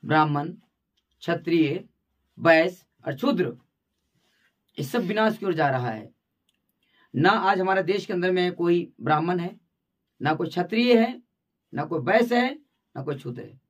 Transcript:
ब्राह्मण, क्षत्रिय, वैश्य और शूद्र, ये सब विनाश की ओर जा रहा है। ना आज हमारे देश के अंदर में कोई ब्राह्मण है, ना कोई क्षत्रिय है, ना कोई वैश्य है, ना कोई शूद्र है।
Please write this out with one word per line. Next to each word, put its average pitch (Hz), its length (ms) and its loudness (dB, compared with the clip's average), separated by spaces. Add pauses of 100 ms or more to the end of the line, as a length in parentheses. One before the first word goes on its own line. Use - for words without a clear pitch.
ब्राह्मण, 151 460 2
क्षत्रिय, - 1300 -4 (540)
वैश्य 165 480 2 (200)
और 139 120 -8
शूद्र, 226 280 0 (1300)
ये 156 60 -6
सब 233 180 -4
विनाश 214 360 0
की - 80 -8
ओर 185 80 0
जा 151 160 0
रहा 127 200 -2
है। 107 200 -10 (1040)
ना 156 180 2
आज 196 280 2
हमारे 190 240 2
देश 190 220 -2
के 208 80 -8
अंदर 180 180 0
में 180 240 0
कोई 175 460 0
ब्राह्मण 156 380 0
है, 175 160 -8 (680)
ना 147 120 0
कोई 156 160 -4
क्षत्रिय 226 500 2
है, 240 220 0 (520)
ना 147 120 -6
कोई 156 160 -4
वैश्य 233 380 2
है, 254 140 0 (420)
ना 135 80 -8
कोई 143 140 -6
शूद्र 120 240 -12
है। 107 180 -20 (100)